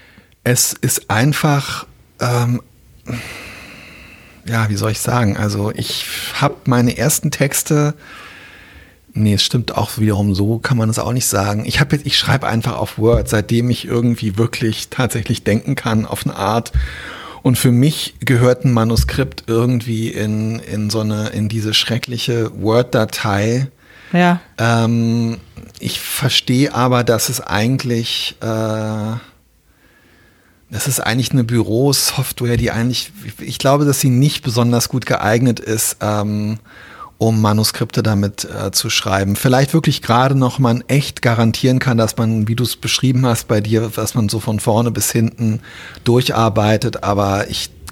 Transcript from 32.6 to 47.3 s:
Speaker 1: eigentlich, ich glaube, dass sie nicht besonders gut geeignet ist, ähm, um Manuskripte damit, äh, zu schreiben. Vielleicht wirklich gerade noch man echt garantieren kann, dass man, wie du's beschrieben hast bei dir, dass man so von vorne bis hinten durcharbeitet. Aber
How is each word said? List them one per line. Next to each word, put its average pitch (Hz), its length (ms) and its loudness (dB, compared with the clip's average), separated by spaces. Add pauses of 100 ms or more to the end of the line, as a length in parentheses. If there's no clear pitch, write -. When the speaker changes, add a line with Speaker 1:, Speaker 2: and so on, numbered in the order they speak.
Speaker 1:
eigentlich, 117 400 -2 (300)
ich - 180 -10
glaube, 143 280 4
dass 139 120 2
sie 139 120 4
nicht 131 340 2
besonders 120 440 2
gut 127 180 -4
geeignet 117 520 2
ist, - 420 -4
ähm, 104 580 -2 (600)
um 113 240 4
Manuskripte 110 600 2
damit, 101 440 0
äh, 101 240 -6
zu - 180 -2
schreiben. 98 480 0
Vielleicht 135 380 2
wirklich 151 260 2
gerade 131 340 2
noch 131 240 2
man 120 300 2
echt - 320 0
garantieren 117 580 2
kann, 117 200 2
dass 113 180 0
man, 110 320 0
wie 117 60 0
du's 117 220 -2
beschrieben 131 500 0
hast 117 200 0
bei 110 140 2
dir, 110 340 0
dass 110 200 -4
man 110 160 2
so 113 100 -2
von 107 180 -4
vorne 117 320 2
bis 101 220 -2
hinten 113 480 0 (440)
durcharbeitet. 113 1000 2
Aber 101 460 0